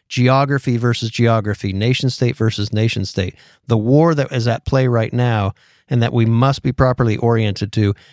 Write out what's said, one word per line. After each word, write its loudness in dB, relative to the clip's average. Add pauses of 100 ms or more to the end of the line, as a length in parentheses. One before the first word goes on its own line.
geography 0
versus -2
geography, 0
nation -2
state -2
versus -2
nation 0
state. -6 (320)
The 2
war 4
that -2
is -2
at -4
play 2
right 0
now 0 (360)
and 2
that 0
we 2
must 2
be -2
properly 0
oriented -2
to 0 (180)